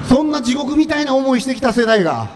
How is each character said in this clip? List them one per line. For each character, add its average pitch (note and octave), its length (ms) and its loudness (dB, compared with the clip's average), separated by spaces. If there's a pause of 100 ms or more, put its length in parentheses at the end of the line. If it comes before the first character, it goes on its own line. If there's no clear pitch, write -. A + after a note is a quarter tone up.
そ C4+ 160 4
ん D4+ 80 -2
な D4 100 -2
地 A#3+ 120 -2
獄 C#4+ 240 -2
み D#4 100 2
た D4 140 -2
い D4+ 40 -2
な C4+ 80 -2
思 C4+ 220 2
い A3 60 0
し - 40 -10
て B3+ 100 -4
き A3+ 40 -12
た A#3 140 0
世 A#3 120 2
代 A3 180 2
が A#2 320 -2